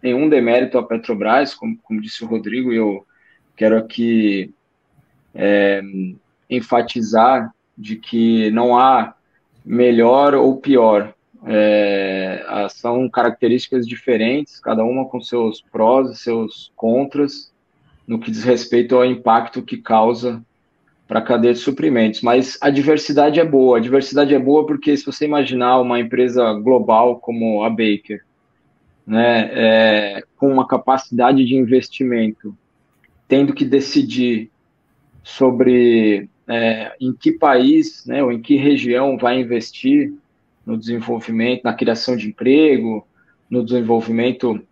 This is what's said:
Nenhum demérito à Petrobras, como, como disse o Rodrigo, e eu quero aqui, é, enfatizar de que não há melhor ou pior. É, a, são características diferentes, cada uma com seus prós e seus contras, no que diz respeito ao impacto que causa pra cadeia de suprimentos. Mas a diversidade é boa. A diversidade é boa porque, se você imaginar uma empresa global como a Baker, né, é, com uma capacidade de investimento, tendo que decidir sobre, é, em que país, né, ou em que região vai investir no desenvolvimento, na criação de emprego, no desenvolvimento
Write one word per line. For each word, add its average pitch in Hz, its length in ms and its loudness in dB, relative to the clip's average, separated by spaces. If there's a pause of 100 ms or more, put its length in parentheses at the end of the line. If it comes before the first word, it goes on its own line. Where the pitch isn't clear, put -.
Nenhum 127 280 0
demérito 123 480 2
à 117 60 0
Petrobras, 113 680 -2
como, 113 300 -10
como 107 180 -8
disse 110 220 -14
o 110 40 -12
Rodrigo, 113 440 -4
e 113 60 0
eu 104 280 -2 (500)
quero 110 220 2
aqui, 110 760 -2 (800)
é, 101 460 2 (680)
enfatizar 120 1040 0 (240)
de 110 200 -12
que 113 540 0
não 120 260 2
há 127 360 2 (520)
melhor 123 680 4
ou 131 240 2
pior. 110 560 2 (320)
É, 101 1000 0
a, 104 220 -6
são 120 400 -4
características 120 760 -2
diferentes, 120 760 -4
cada 110 240 -4
uma 127 220 -4
com 127 140 -12
seus 113 420 -6
prós 120 480 0
e 113 60 -16
seus 113 600 -8
contras, 139 760 -4 (560)
no 117 100 -6
que 113 140 -8
diz 110 120 -8
respeito 120 520 0
ao 123 100 4
impacto 120 560 -2
que - 160 -12
causa 117 680 -2 (640)
pra 110 140 -2
cadeia 120 320 2
de 120 60 -4
suprimentos. 131 640 -2
Mas 123 400 0
a 139 80 2
diversidade 147 680 0
é 165 60 4
boa. 131 320 4
A 113 40 0
diversidade 135 520 0
é 135 60 4
boa 147 260 2
porque, 143 300 -2
se 135 100 -6
você 139 200 -8
imaginar 127 540 0
uma 123 200 0
empresa 120 540 0
global 117 680 2
como 113 440 -4
a 113 60 -2
Baker, 107 540 -4 (840)
né, 113 480 0
é, 110 680 2 (140)
com 139 140 2
uma 131 140 0
capacidade 131 800 0
de 123 100 -2
investimento, 120 1000 -2 (720)
tendo 139 260 2
que 147 120 -4
decidir 123 840 -2 (760)
sobre, 120 1080 2 (180)
é, 113 520 -4
em 127 140 -4
que - 180 -2
país, 165 760 2
né, 135 180 -4
ou 123 80 0
em 117 100 -6
que 143 140 2
região 131 600 0
vai 120 220 0
investir 127 720 -2 (520)
no 113 120 -6
desenvolvimento, 113 840 -4
na 117 100 -2
criação 117 420 -2
de 107 140 -8
emprego, 120 760 2 (440)
no 123 160 -2
desenvolvimento 117 1080 -2